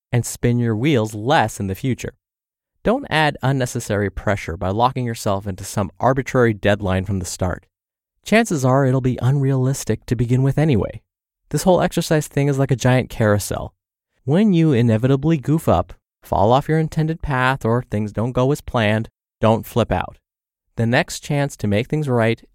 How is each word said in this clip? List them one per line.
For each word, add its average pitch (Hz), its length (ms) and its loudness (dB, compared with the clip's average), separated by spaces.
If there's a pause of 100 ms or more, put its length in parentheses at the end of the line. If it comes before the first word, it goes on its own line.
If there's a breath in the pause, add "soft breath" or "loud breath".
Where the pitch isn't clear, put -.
(100)
and 120 160 0
spin 120 320 -2
your 117 160 0
wheels 110 400 0
less 113 460 0
in 101 80 -4
the 95 80 -4
future. - 380 -6 (680)
Don't 262 260 0
add 151 320 0
unnecessary 120 680 -2
pressure 95 460 -4
by 95 140 -4
locking 123 340 0
yourself 107 420 -4
into 95 160 -8
some 101 380 -6
arbitrary 123 540 2
deadline 98 500 0
from 98 160 -4
the 90 40 -6
start. - 420 -6 (580)
Chances 196 400 2
are 135 200 4
it'll 131 160 2
be 123 220 -2
unrealistic 135 840 0
to 117 100 -2
begin 123 260 2
with 135 160 2
anyway. 143 440 0 (480)
This 151 120 -2
whole 180 180 4
exercise 165 460 -2
thing 139 220 0
is 135 100 0
like 139 140 0
a 127 40 2
giant 127 320 2
carousel. - 640 0 (520)
When 190 280 2
you 165 200 4
inevitably 131 680 2
goof 143 300 0
up, 87 240 2 (280)
fall 101 300 2
off 135 180 2
your 156 120 0
intended 160 420 -2
path, 131 420 0
or 117 200 0
things 104 280 -4
don't 117 200 -4
go 127 180 0
as 151 100 -2
planned, 110 480 0 (320)
don't 110 260 2
flip 113 260 -2
out. - 260 -4 (560)
The 113 120 0
next 127 340 0
chance 143 380 -4
to 107 100 -4
make 101 180 0
things 151 220 -4
right 113 340 0 (120)